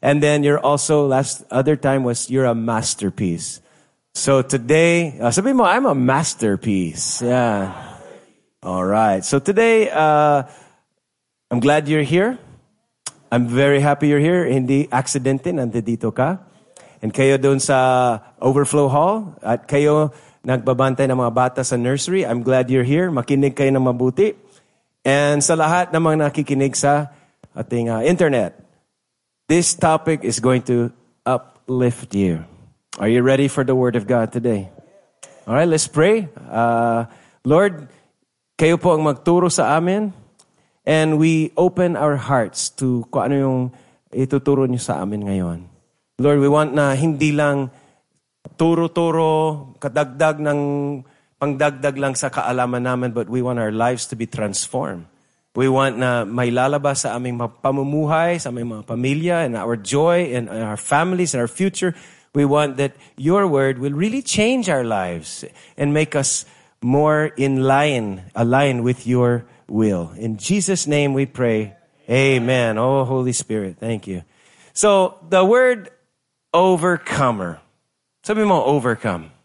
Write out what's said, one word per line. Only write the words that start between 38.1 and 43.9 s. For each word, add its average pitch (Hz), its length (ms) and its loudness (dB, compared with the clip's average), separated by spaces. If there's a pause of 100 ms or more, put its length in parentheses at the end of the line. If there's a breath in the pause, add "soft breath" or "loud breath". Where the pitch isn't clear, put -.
kayo 165 240 2
po 175 160 2
ang 156 80 0
magturo 170 480 2
sa 143 240 0
amin. 190 400 -2 (720)
And 156 320 2
we 160 400 2
open 180 400 2
our 147 160 2
hearts 123 640 -2
to 123 320 -2
kung 113 160 0
ano 139 80 0
yung 135 240 0 (560 soft breath)